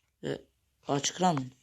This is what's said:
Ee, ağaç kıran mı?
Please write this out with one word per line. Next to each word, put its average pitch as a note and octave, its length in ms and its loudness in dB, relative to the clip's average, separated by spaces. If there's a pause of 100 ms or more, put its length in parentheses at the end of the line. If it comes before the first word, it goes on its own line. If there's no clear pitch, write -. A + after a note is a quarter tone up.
(240)
Ee, C#3+ 140 -4 (500)
ağaç C#3+ 260 0
kıran F3+ 220 4
mı? C3 100 -2 (180)